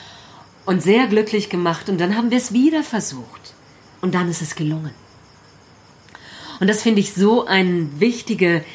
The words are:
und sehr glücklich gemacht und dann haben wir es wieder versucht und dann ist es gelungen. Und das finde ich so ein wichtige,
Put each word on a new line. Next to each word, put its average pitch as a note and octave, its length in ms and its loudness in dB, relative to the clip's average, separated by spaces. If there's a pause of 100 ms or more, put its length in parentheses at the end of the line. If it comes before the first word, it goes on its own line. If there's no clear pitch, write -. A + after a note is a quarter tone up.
(640)
und F#3 180 0
sehr A3 240 4
glücklich G#3+ 420 0
gemacht E3+ 380 -2
und F#3 140 -2
dann F#3+ 160 0
haben A#3 140 0
wir B3 60 2
es B3 140 -2
wieder D4 320 2
versucht - 680 -8 (480)
und F3+ 120 -2
dann F3+ 160 0
ist E3 120 -4
es D#3 140 -6
gelungen. D#3 360 -4 (1700)
Und G3 80 2
das G#3 140 2
finde A3 180 4
ich - 140 0
so A3 320 4
ein F3 540 0
wichtige, F3+ 640 0 (120)